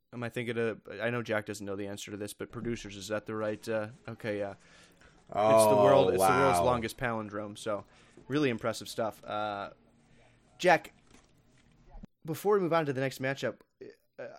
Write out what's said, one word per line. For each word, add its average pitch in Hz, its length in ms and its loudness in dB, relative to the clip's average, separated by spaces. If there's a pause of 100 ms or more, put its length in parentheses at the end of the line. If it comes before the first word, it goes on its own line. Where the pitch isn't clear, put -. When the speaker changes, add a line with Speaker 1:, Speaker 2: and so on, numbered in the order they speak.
(120)
Speaker 1:
am 120 120 -10
I 117 40 -6
thinking 117 300 -4
of, 113 240 -2 (200)
I 117 100 -2
know 120 100 -2
Jack 110 240 -2
doesn't 104 200 -8
know 98 120 -6
the 101 100 -6
answer 101 240 -10
to 104 60 -8
this, 101 160 -8
but - 180 -12
producers, 110 460 -8
is 95 100 -12
that 107 180 -6
the 110 100 -6
right, 107 340 -4
uh, 110 180 -2 (220)
okay, 107 300 -6
yeah. 101 160 -6 (720)
It's 110 380 6
the 107 100 6
world, 95 320 8
Speaker 2:
Oh, - 20 2
Speaker 1:
it's 92 140 4
the 95 60 6
world's 90 300 4
Speaker 2:
wow. 85 60 2
Speaker 1:
longest 117 320 0
palindrome, 107 600 -6
so 101 260 -6 (440)
really 143 240 0
impressive 110 360 -4
stuff. - 380 -6
Uh, 104 440 -4 (920)
Jack, 170 340 4 (1300)
before 160 300 0
we 202 60 4
move 170 140 0
on 165 120 2
to 143 80 -2
the 127 80 -4
next 135 180 -4
matchup, 131 360 -4 (260)
uh, - 420 -18 (160)